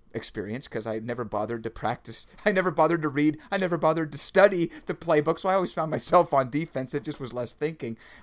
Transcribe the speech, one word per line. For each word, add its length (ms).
experience, 540
'cause 200
I 120
never 260
bothered 400
to 40
practice. 560
<laughs> 100
I 60
never 200
bothered 320
to 60
read. 280
I 60
never 200
bothered 340
to 60
study 540
the 80
playbook, 440
so 100
I 60
always 180
found 180
myself 420
on 160
defense. 460
It 80
just 160
was 140
less 200
thinking. 440